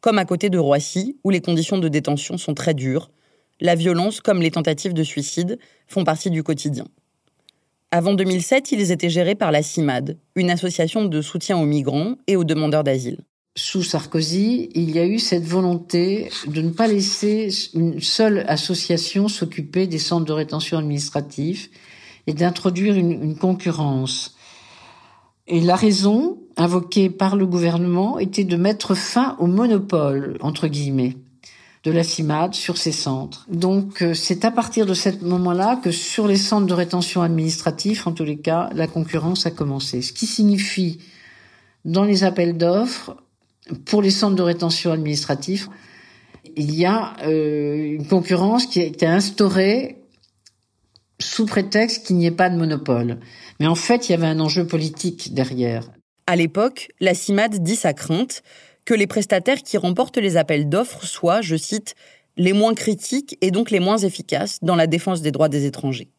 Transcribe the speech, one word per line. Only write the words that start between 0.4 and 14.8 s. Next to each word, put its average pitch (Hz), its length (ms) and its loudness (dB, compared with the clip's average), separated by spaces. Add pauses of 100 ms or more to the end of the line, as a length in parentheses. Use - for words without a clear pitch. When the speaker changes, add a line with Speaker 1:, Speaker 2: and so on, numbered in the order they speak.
Speaker 1:
de 185 80 2
Roissy, 151 640 0
où 294 60 2
les 180 100 2
conditions 165 380 0
de 165 100 0
détention 147 480 -2
sont 160 160 -6
très 160 220 0
dures, 131 360 -2 (500)
la 175 140 2
violence 175 460 0
comme 185 220 2
les 165 80 2
tentatives 160 420 -2
de 160 100 0
suicide 170 560 -4 (280)
font 185 180 -2
partie 160 260 -2
du 160 120 0
quotidien. 143 440 -4 (1040)
Avant 170 220 2
deux 190 120 0
mille 185 180 0
sept, 269 300 0
ils 202 200 0
étaient 175 160 0
gérés 175 260 2
par 196 160 0
la 151 120 4
cimad, 143 560 -2 (160)
une 180 160 0
association 175 560 -2
de 156 160 -2
soutien 180 340 -4
aux 160 80 2
migrants 147 520 0 (100)
et 202 100 2
aux 175 80 2
demandeurs 156 400 0
d'asile. 131 360 -2 (360)
Speaker 2:
Sous - 260 -4
Sarkozy, 170 920 -2
il 165 200 0